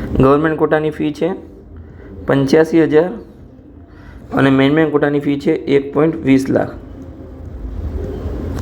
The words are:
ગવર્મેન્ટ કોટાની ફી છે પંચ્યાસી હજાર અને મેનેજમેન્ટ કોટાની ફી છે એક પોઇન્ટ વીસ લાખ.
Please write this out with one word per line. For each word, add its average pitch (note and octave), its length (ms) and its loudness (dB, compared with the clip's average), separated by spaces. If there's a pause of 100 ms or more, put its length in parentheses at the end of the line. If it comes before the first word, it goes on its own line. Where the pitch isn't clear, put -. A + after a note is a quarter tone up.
(180)
ગવર્મેન્ટ D3 400 4
કોટાની D#3 320 0
ફી D3+ 220 -4
છે E3 160 -2 (1000)
પંચ્યાસી D#3+ 580 4
હજાર D3+ 260 2 (1200)
અને C3+ 160 4
મેનેજમેન્ટ C#3+ 420 4
કોટાની D3 280 2
ફી C#3+ 180 -2
છે D#3+ 140 0
એક C#3 420 0
પોઇન્ટ D#3+ 220 2
વીસ C3+ 320 2
લાખ. - 260 -2 (1900)